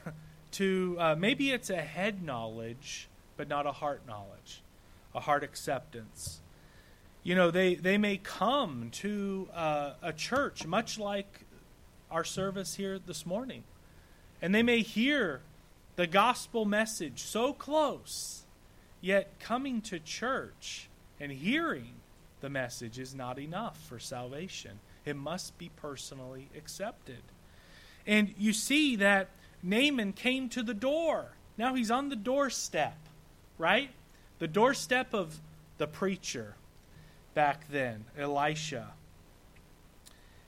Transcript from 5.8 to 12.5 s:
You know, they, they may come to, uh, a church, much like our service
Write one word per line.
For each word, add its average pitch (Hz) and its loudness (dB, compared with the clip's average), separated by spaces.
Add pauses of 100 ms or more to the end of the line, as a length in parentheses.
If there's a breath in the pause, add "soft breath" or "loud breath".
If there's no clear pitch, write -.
You 175 0
know, 180 8
they, 180 6
they 185 4
may 208 2
come 190 0
to, 196 -4
uh, 151 0
a 170 -4
church, 226 -2
much 208 -2
like 202 -6 (680)
our 165 0
service 190 -4